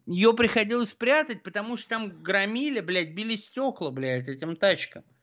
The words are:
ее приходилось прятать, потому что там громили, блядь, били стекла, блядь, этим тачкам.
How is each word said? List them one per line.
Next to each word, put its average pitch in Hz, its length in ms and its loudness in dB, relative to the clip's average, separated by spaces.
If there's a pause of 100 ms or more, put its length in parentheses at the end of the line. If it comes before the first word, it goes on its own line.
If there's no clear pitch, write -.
ее 196 260 6
приходилось 233 600 2
прятать, 262 500 2
потому 208 340 -6
что - 120 -12
там 202 340 -6
громили, 214 560 0
блядь, 170 340 -2
били 220 220 -4
стекла, 214 560 -4
блядь, 127 360 -2
этим 143 280 -6
тачкам. - 480 0 (200)